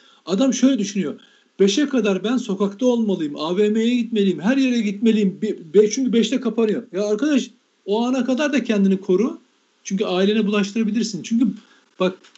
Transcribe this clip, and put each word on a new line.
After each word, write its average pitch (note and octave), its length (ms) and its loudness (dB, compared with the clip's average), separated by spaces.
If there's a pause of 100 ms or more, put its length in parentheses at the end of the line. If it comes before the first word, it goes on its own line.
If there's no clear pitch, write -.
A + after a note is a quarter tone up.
(260)
Adam A3 280 2
şöyle C4 240 2
düşünüyor. F#3 420 -4 (400)
"Beşe G3+ 280 2
kadar G3+ 360 0
ben A#3+ 120 0
sokakta G3+ 500 -2
olmalıyım, G3 500 0
A E3 200 -4
V G#3 120 2
M'ye A3+ 260 0
gitmeliyim, G3+ 460 0
her B3+ 160 0
yere B3+ 240 0
gitmeliyim. G3+ 640 0
Be-, F3+ 320 -6
be-, G#3+ 160 6
çünkü B3+ 220 -2
beşte A#3 280 2
kapanıyor." G#3+ 420 -2 (100)
Ya F#3+ 120 -4
arkadaş G#3+ 460 0 (360)
o A3 180 0
ana B3+ 200 0
kadar C4+ 280 -2
da C#4+ 120 0
kendini G3 360 2
koru. G#3 380 0 (460)
Çünkü G3 200 -4
ailene G3 420 2
bulaştırabilirsin. G#3 760 -2
Çünkü A#3 240 0 (540)
bak F#3 180 0 (200)